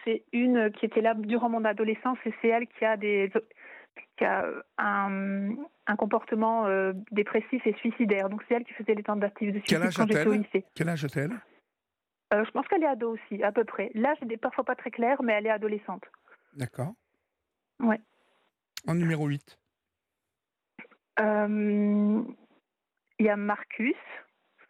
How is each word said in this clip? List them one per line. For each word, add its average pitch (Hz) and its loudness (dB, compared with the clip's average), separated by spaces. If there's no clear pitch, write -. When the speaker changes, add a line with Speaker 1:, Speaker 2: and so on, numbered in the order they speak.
Speaker 1:
c'est 226 -2
une 240 4
qui 214 -4
était 220 0
là 226 4
durant 220 0
mon 226 0
adolescence 220 0
et 220 -2
c'est 233 2
elle 233 2
qui - -6
a 220 2
des, 202 0
qui - 0
a 196 0
un, 196 -2
un 208 0
comportement, 220 0
euh, 190 2
dépressif 214 0
et 208 2
suicidaire. 208 2
Donc 214 -8
c'est 247 2
elle 233 0
qui - -20
faisait 220 0
les 208 -6
tentatives 208 -2
de 208 -2
Speaker 2:
Quel 170 2
Speaker 1:
suicide - -2
Speaker 2:
âge 170 -4
Speaker 1:
quand 226 4
j'étais 202 4
au 214 4
Speaker 2:
a-t-elle ? 208 4
Speaker 1:
lycée. 196 -2
Speaker 2:
Quel 160 -2
âge 156 -2
a-t-elle ? 147 -2
Speaker 1:
Euh, 208 4
je 220 -8
pense 269 -4
qu'elle 359 2
est - 4
ado 233 0
aussi, 208 -8
à 208 2
peu 220 2
près. - -6
L'âge 269 0
n'est 226 -6
parfois 254 -4
pas 247 -4
très - -10
clair, 247 0
mais 233 0
elle 208 0
est 220 2
adolescente. 208 -4
Speaker 2:
D'accord. 135 -6
Speaker 1:
Ouais. 220 2
Speaker 2:
En 160 0
numéro 160 2
huit. 143 -6
Speaker 1:
Euh, 208 2
il 214 4
y - 4
a 208 2
Marcus. 208 -2